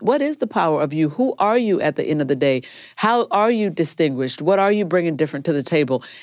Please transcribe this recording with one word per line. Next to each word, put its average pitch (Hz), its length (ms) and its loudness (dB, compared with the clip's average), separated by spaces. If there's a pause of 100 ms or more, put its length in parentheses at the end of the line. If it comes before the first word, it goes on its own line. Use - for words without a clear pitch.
what 277 200 2
is 294 180 -2
the 240 100 -2
power 160 340 0
of 143 100 -2
you? 156 180 0
Who 254 280 -2
are 214 180 2
you 214 240 0
at 151 140 0
the - 100 -4
end 151 160 0
of 143 60 -2
the 139 100 0
day? 135 260 0 (340)
How 226 340 0
are 214 220 2
you 214 180 0
distinguished? 147 720 -2
What 190 160 2
are 196 140 4
you 208 120 0
bringing 170 300 0
different 143 320 -4
to 170 60 0
the 143 100 0
table? 131 400 0 (200)